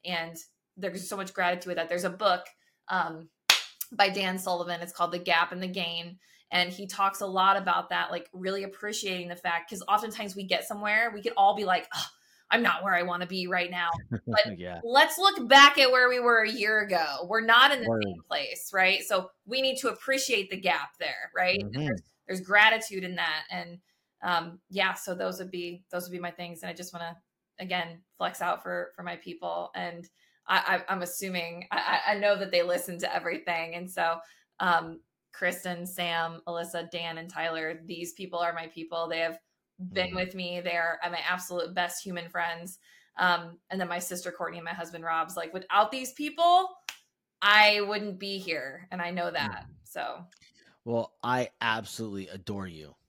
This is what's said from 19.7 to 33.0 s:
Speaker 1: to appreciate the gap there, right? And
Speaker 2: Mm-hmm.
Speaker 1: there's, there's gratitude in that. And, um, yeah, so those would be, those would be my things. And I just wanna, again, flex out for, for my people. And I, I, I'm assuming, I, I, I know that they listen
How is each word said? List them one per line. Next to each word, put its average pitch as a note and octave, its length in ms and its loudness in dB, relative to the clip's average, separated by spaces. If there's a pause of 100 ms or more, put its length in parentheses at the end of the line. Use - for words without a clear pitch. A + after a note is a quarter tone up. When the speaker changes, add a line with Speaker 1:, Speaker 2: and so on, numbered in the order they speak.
Speaker 1:
to B3+ 100 0
appreciate A3+ 640 -2
the F#3+ 100 -6
gap E3 380 -2
there, D3+ 360 -6
right? F#3 260 2
And G3+ 140 -8
Speaker 2:
Mm-hmm. - 120 -2
Speaker 1:
there's, C#3+ 160 -2 (260)
there's F#3 140 -4
gratitude G#3 600 4
in F3+ 140 -8
that. D#3+ 340 -2
And, F3 300 -8 (420)
um, E3+ 460 -2
yeah, F#3+ 260 0
so F3+ 220 -8
those F#3 240 -4
would F#3 100 -10
be, F3 400 -10
those F3+ 140 -6
would F3+ 80 -12
be F3+ 80 -8
my F3 100 -6
things. E3+ 320 -14
And F3+ 80 -10
I E3+ 40 -10
just F3+ 180 -14
wanna, E3+ 280 -10 (380)
again, F3 460 -6 (140)
flex F3+ 220 -4
out F3 220 -2
for, F3 320 -6
for F3+ 80 -16
my F3 140 -8
people. F3 580 -8
And F3 340 -8 (380)
I, F#3 300 2 (120)
I, F#3 40 -2
I'm F#3 100 -2
assuming, F3 680 -8
I, - 340 0
I, G#3 60 2
I G3+ 60 0
know G3+ 180 4
that F#3+ 160 -4
they F3 100 4
listen F3 380 -2